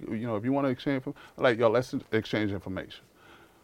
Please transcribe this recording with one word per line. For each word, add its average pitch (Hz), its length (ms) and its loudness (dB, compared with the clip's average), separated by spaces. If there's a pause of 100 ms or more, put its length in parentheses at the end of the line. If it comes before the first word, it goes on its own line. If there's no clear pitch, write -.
you 113 180 -4
know, 113 80 -2
if 104 80 -4
you 127 80 0
wanna 139 180 2
exchange, 131 360 -2
inf-," 139 100 -8 (220)
like, 123 200 4
"Yo, 117 120 6
let's 123 240 2 (180)
exchange 107 400 0
information." 92 540 -8 (580)